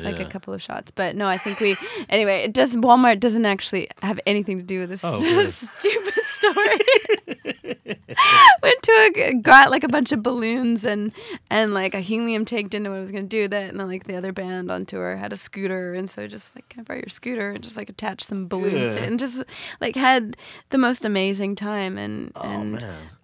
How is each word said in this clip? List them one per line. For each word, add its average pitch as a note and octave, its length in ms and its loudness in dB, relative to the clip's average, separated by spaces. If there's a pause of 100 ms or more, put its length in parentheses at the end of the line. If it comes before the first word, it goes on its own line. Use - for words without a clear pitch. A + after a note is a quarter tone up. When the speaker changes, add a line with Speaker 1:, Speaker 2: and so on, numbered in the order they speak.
Speaker 1:
Like, E3+ 180 -8
a - 40 -8
Speaker 2:
yeah. F3+ 80 -12
Speaker 1:
couple F#3+ 240 -12
of F#3 80 -12
shots. - 280 -12
But F#3 240 -6
no, G3+ 140 -4
I F#3 80 0
think G3 240 -8
we, G3+ 160 2 (160)
<laughs> F#4+ 160 -10
anyway, G3+ 300 2
it G#3 160 -4
does, B3+ 200 2
Walmart A#3+ 460 6
doesn't A#3 240 2
actually G3 440 -2 (140)
have G3+ 240 -4
anything G3+ 320 0
to F3+ 60 -10
do F#3 160 -6
with F3+ 80 -6
this F3+ 160 -8
Speaker 2:
Oh, E3 160 -2
Speaker 1:
<laughs> - 0 -
Speaker 2:
weird. F4 320 2
Speaker 1:
stupid G4+ 720 -4
story. G#4 540 0 (680)
<laughs> - 540 -10 (640)
Went B4+ 200 4
to A4 300 6 (140)
a, C4 80 0
got, B3+ 360 10
like, C4 140 2
a C#4+ 40 0
bunch C4 240 0
of A3 100 0
balloons A#3 600 0
and, G#3 280 -2 (380)
and, G#3+ 240 2
like, F#3+ 200 -2
a F#3+ 60 -4
helium A3 440 -2
tank, G#3 260 -6
didn't G#3 140 -6
know G3 60 -6
what F#3+ 80 -8
it F#3+ 40 -8
was F#3+ 80 -12
gonna G3 140 -8
do G#3 180 -2
with G3+ 120 -2
it. G3 160 -4
And - 100 -10
then, F#3+ 80 -8
like, F#3 160 -8
the F#3 120 -8
other F#3 160 -6
band F#3 380 -8
on F#3 160 -6
tour F2+ 300 -8
had G2 160 -10
a - 40 -10
scooter. F#3 580 -8
And F#3+ 140 -8
so G#3 180 -12
just, G#3 280 -18
like, - 140 -20
"Can A#3+ 120 -20
I - 40 -18
borrow B3+ 160 -10
your - 80 -12
scooter?" A3 420 -8
And G3+ 120 -12
just, - 140 -16
like, G#3 140 -10
attached G3 360 -8
some F#3+ 220 -8
balloons F3 460 -2
to A2 40 -4
it A2+ 40 -4
Speaker 2:
Yeah. B2 60 -4
Speaker 1:
and A#3 100 -2
just, B3+ 240 -8 (380)
like, A#3 160 -4
had B3+ 400 2 (340)
the C4+ 80 0
most B3 260 2
amazing G3 520 -2
time. G3+ 420 -6
And, G#2+ 380 -10
Speaker 2:
Oh, - 60 -12
Speaker 1:
and, G#2 300 -8
Speaker 2:
man. G#2+ 240 -10 (280)